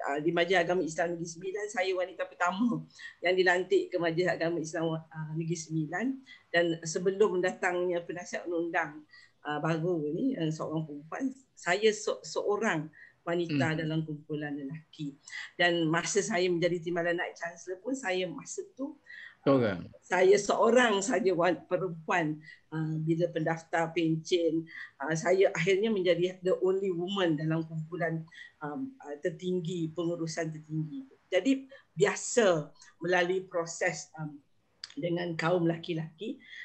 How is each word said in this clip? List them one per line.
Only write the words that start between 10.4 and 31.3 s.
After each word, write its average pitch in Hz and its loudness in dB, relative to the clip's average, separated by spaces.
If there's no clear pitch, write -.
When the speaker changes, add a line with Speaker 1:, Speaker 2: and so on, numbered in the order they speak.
Speaker 1:
seorang 156 -4
perempuan, 151 -10
saya 202 0
se-, - 0
seorang 196 0
wanita 165 0
Speaker 2:
Hmm. 156 -2
Speaker 1:
dalam 160 -2
kumpulan 151 -8
lelaki. 143 -10
Dan 170 2
masa 170 2
saya 180 2
menjadi 175 2
timbalan 170 0
naib 180 -4
chancellor 180 -10
pun, 254 -6
saya 185 -2
masa 165 -10
tu, 285 -10
Speaker 2:
Seorang. 107 2
Speaker 1:
saya 190 6
seorang 226 4
saja 190 2
wan-, 170 2
perempuan, 170 -2
ah, 156 -2
bila 165 0
pendaftar 165 -2
pencen, 165 2
ah, 143 -2
saya 180 4
akhirnya 190 2
menjadi 180 2
the 180 2
only 190 2
woman 175 0
dalam 160 0
kumpulan, 165 -4
um, 139 -6
ah, 147 -10
tertinggi, 175 -2
pengurusan 165 -4
tertinggi. 151 -6
Jadi 269 2